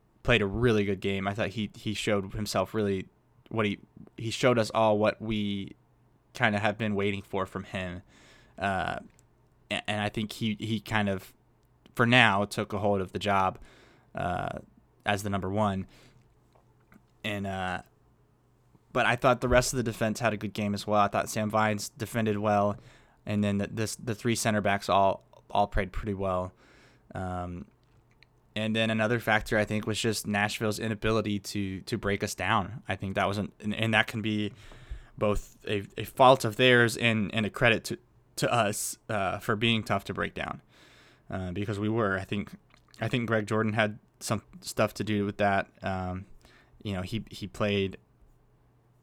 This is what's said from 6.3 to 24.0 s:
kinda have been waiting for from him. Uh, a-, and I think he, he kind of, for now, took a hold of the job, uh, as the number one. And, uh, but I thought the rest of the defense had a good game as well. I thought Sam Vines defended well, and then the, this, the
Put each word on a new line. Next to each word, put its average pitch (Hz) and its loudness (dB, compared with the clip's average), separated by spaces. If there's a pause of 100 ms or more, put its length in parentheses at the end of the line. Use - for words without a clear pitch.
kinda 107 0
have 107 0
been 110 -2
waiting 101 0
for 95 -4
from 92 -8
him. 90 -8 (560)
Uh, 92 -2 (720)
a-, - -4
and 104 -2
I 104 0
think 107 -4
he, 107 -2
he 110 -2
kind 104 0
of, 95 -6 (600)
for 120 2
now, 113 6
took - -4
a 101 -2
hold 101 2
of 90 -6
the 101 -6
job, 95 2 (560)
uh, - -4 (460)
as 104 0
the 104 -4
number 95 -2
one. 98 0 (1400)
And, 101 -4
uh, 92 -4 (1120)
but 120 2
I 113 4
thought 123 4
the 123 0
rest 123 4
of 135 -4
the 120 0
defense 110 -2
had 113 2
a 104 -4
good 101 -8
game 104 -2
as 101 -6
well. 104 4
I 101 6
thought 101 -2
Sam 107 -2
Vines 107 2
defended 110 -2
well, 104 2 (480)
and 104 0
then 101 0
the, 101 -2
this, 110 -4
the 113 -6